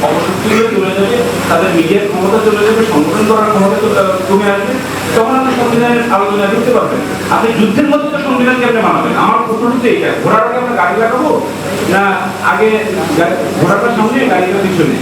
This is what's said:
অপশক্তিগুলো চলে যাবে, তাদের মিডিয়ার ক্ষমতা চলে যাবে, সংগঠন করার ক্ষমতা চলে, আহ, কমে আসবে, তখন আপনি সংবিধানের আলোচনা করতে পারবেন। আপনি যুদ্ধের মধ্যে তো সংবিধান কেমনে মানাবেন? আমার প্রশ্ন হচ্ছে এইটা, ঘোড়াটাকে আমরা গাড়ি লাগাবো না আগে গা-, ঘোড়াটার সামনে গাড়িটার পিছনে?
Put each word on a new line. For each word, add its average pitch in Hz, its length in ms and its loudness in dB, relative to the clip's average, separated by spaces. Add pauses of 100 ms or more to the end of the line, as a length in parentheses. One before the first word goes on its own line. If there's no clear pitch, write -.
অপশক্তিগুলো 214 680 0
চলে 190 240 0
যাবে, 202 200 0 (320)
তাদের 175 280 0
মিডিয়ার 202 340 2
ক্ষমতা 202 340 0
চলে 202 220 2
যাবে, 226 140 2 (100)
সংগঠন 220 380 0
করার 214 240 2
ক্ষমতা 196 280 2
চলে, 202 200 0
আহ, 190 80 2 (180)
কমে 202 260 0
আসবে, 202 200 -2 (420)
তখন 226 240 2
আপনি 254 200 0
সংবিধানের 240 440 2 (120)
আলোচনা 202 380 0
করতে 240 240 0
পারবেন। - 240 -2 (340)
আপনি 226 140 0 (100)
যুদ্ধের 214 320 2
মধ্যে 294 220 0
তো 285 140 -4
সংবিধান 254 320 2
কেমনে 226 280 0
মানাবেন? - 260 -2 (100)
আমার 208 240 2
প্রশ্ন 220 240 -2
হচ্ছে 247 220 0
এইটা, 156 160 0 (140)
ঘোড়াটাকে 220 380 0
আমরা 247 180 -4
গাড়ি 185 240 0
লাগাবো 254 280 0 (640)
না 196 100 2 (480)
আগে 214 180 2 (480)
গা-, 170 200 0 (220)
ঘোড়াটার 202 380 0
সামনে 233 200 0 (140)
গাড়িটার 185 340 0
পিছনে? 156 360 0